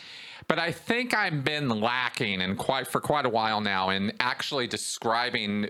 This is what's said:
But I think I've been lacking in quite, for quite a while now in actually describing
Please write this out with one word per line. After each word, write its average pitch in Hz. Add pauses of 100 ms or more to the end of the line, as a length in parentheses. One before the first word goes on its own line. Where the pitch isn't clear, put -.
(480)
But 160
I 170
think 240
I've 175
been 151
lacking 117
in 95
quite, 131
for 135
quite 147
a 127
while 110
now 95
in 98
actually 127
describing 110